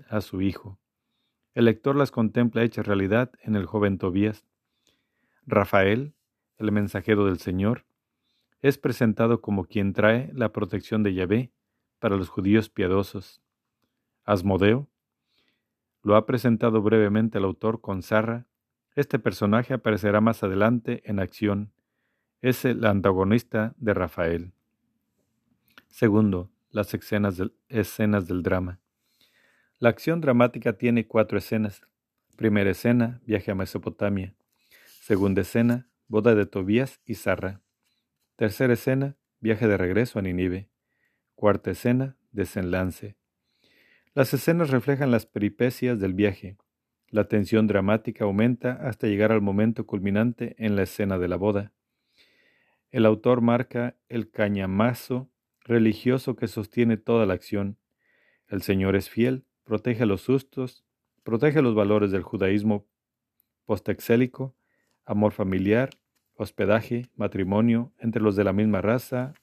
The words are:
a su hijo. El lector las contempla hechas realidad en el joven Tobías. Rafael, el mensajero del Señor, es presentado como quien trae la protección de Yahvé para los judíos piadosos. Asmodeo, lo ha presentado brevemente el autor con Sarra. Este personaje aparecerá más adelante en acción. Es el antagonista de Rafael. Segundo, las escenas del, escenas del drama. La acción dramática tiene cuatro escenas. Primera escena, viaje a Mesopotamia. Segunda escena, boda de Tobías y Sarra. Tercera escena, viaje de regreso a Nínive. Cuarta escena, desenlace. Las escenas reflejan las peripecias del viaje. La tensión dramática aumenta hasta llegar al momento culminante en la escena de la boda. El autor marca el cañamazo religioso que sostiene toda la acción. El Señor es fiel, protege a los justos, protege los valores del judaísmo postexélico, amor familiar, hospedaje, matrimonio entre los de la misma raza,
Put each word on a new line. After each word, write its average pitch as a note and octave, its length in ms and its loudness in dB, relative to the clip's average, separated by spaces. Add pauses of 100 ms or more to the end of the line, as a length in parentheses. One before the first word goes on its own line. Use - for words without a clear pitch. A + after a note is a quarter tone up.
a A2 120 -4
su F#2+ 200 -8
hijo. G2 380 -6 (760)
El A#2+ 120 2
lector B2+ 300 2
las C#3 140 2
contempla A#2 540 0
hechas A2 240 -4
realidad G2+ 440 0 (120)
en A2 120 -2
el F#2+ 120 -2
joven G2+ 320 0
Tobías. G2+ 480 -2 (1000)
Rafael, G#2 680 2 (420)
el G#2+ 140 -2
mensajero G2+ 560 0
del F#2 100 0
Señor, G2 480 -4 (760)
es C3+ 180 0
presentado A#2 640 0
como G2 240 -4
quien G2 280 -2
trae A2 400 2
la A#2+ 180 -2
protección G#2 520 -4
de G2+ 100 0
Yahvé G2 380 -2 (480)
para G2+ 180 0
los F#2 120 -4
judíos G#2 400 0
piadosos. G2 760 -4 (800)
Asmodeo, G2+ 640 2 (1120)
lo G2+ 140 4
ha A2 100 4
presentado A#2 560 2
brevemente A2 560 2
el G2 60 0
autor A2 360 -4
con F#2+ 220 -8
Sarra. A2+ 460 -2 (480)
Este C#3+ 240 -2
personaje A2 560 0
aparecerá G#2 440 0
más A2 240 2
adelante A2+ 600 0
en G2+ 140 -4
acción. G2+ 520 -4 (680)
Es B2+ 240 -2
el A#2 200 -2
antagonista G2+ 920 0
de G#2 160 -2
Rafael. F2 580 -4 (1400)
Segundo, G2+ 640 2 (200)
las G#2 220 -4
escenas G2+ 440 -2
del, F#2+ 160 -6 (160)
escenas G#2 580 0
del F#2 140 -4
drama. F#2 380 -2 (960)
La A#2+ 120 2
acción D#3+ 320 -2
dramática B2 520 2
tiene A#2 320 0
cuatro G#2+ 320 0
escenas. G#2+ 440 -4 (540)
Primera G#2 360 2
escena, A#2+ 540 0
viaje G#2+ 260 -4
a G2 40 -4
Mesopotamia. F#2+ 800 -6 (520)
Segunda G2 560 0
escena, A#2+ 460 -2 (200)
boda G#2+ 260 4
de G#2 120 4
Tobías G#2 600 -2
y G#2+ 100 -8
Sarra. F#2+ 460 -4 (720)
Tercera A#2+ 380 0
escena, C3+ 440 -2 (220)
viaje A2 280 0
de G2+ 100 4
regreso G2 420 -2
a - 20 -2
Nínive. F2+ 480 -4 (640)
Cuarta G2 360 0
escena, B2+ 460 -2 (140)
desenlace. F#2 840 -4 (960)
Las C3+ 200 2
escenas E3 380 0
reflejan C3 400 0
las A2+ 140 2
peripecias A#2+ 720 -2
del F#2+ 140 -2
viaje. G2 440 -2 (520)
La G#2 180 0
tensión G#2+ 400 2
dramática G#2 580 0
aumenta A#2+ 480 0 (140)
hasta A2+ 200 -4
llegar G#2 240 2
al A2 100 4
momento G#2+ 440 0
culminante G#2+ 720 -2
en G#2+ 180 -2
la G2 80 0
escena F#2+ 360 -4
de F2+ 80 -2
la F2 80 -2
boda. G2+ 360 -2 (1160)
El A2 160 2
autor A#2 360 4
marca A#2+ 540 0 (140)
el A#2 220 -8
cañamazo G#2 1000 -2 (300)
religioso A#2 760 0
que A#2 120 -6
sostiene A2+ 500 -2
toda A2+ 280 0
la F#2+ 80 0
acción. G2 440 -6 (720)
El G2+ 140 -6
Señor F#2+ 340 0
es G2 140 -2
fiel, B2+ 360 -2 (200)
protege A2 380 -2
a A2 40 2
los G2 180 -2
justos, C3 580 -4 (400)
protege C#3+ 380 2
los A#2 140 2
valores G#2 360 2
del F#2+ 120 -2
judaísmo G2+ 640 -2 (800)
postexélico, B2 880 -2 (500)
amor G#2 280 0
familiar, G2+ 560 0 (460)
hospedaje, A2 800 -2
matrimonio G#2+ 840 0
entre A2+ 220 -4
los G#2 140 2
de G#2 80 2
la F#2+ 100 2
misma G#2 280 0
raza, B2+ 600 -2